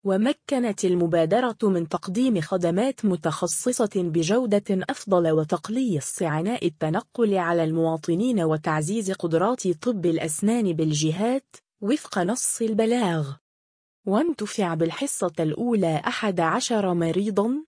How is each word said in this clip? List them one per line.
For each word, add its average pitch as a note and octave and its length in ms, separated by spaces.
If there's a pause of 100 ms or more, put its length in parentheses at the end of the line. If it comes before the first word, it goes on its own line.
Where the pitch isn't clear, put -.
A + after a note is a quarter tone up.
ومكنت A3 800
المبادرة F3 760
من F3+ 240
تقديم G3 540
خدمات F#3 640
متخصصة F3+ 920
بجودة G3 760
أفضل F#3 600
وتقليص E3+ 920
عناء F3 460
التنقل F#3+ 720
على E3+ 260
المواطنين E3 800
وتعزيز D#3+ 680
قدرات F3+ 560
طب F3+ 380
الأسنان F#3 680
بالجهات D#3+ 840 (260)
وفق A3 380
نص F#3+ 420
البلاغ. A3 720 (760)
وانتفع G#3 680
بالحصة E3+ 680
الأولى G3 680
أحد G3+ 320
عشر F#3+ 540
مريضا F#3+ 580 (160)